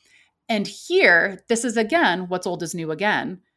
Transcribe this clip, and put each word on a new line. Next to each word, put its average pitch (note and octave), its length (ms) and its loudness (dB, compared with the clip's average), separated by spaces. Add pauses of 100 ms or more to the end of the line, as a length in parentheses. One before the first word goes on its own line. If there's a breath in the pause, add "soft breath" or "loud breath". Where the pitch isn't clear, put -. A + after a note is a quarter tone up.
(480 soft breath)
And G#3 180 -2
here, F#3+ 840 2
this A#3 160 0
is A#3 120 -2
again, G#3 520 2
what's F3+ 180 -4
old F3 160 -4
is E3 120 -8
new E3 160 -6
again. F3 500 -4 (160)